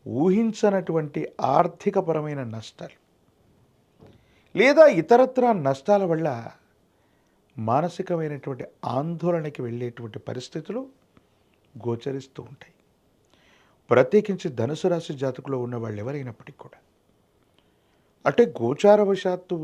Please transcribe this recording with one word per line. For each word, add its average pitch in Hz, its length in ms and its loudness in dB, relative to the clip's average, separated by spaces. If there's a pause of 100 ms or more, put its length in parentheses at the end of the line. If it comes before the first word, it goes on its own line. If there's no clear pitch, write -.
(240)
ఊహించనటువంటి 185 960 0 (320)
ఆర్థికపరమైన 160 880 0 (140)
నష్టాలు - 420 -16 (1600)
లేదా 277 280 6 (180)
ఇతరత్రా 247 480 4 (160)
నష్టాల 196 460 0
వల్ల 160 180 -2 (1300)
మానసికమైనటువంటి 147 1080 -4 (320)
ఆందోళనకి 160 680 -4
వెళ్ళేటువంటి 117 600 -8
పరిస్థితులు 151 540 -10 (920)
గోచరిస్తూ 120 720 -8
ఉంటాయి. - 260 -20 (1160)
ప్రత్యేకించి 185 580 2 (120)
ధనుసు 151 320 -2
రాశి 165 300 -6
జాతకులో 135 420 -6
ఉన్న 120 200 -8
వాళ్ళు 107 180 -8
ఎవరైనప్పటికీ 131 600 -12
కూడా, - 140 -20 (1500)
అంటే 185 200 4 (160)
గోచారవశాత్తు 185 1040 2